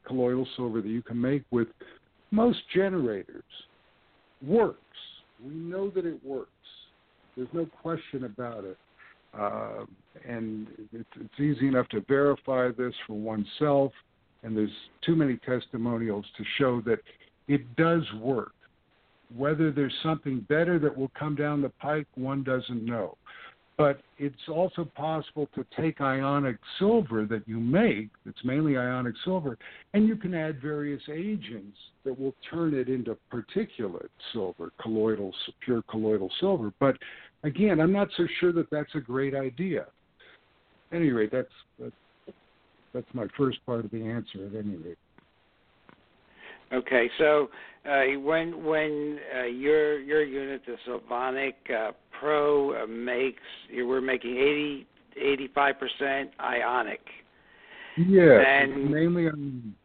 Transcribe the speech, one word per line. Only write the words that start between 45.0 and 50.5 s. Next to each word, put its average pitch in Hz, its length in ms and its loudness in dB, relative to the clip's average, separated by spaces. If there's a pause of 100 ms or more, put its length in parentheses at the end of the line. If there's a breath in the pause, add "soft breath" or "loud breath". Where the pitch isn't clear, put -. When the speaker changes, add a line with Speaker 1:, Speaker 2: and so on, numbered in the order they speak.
Speaker 2:
Okay, 123 460 2
so, 151 320 6 (360 loud breath)
uh, 139 340 2
when, 160 440 -2
when, 151 560 0 (180)
uh, 127 60 -2
your, 147 560 2
your 147 240 2
unit, 135 420 -4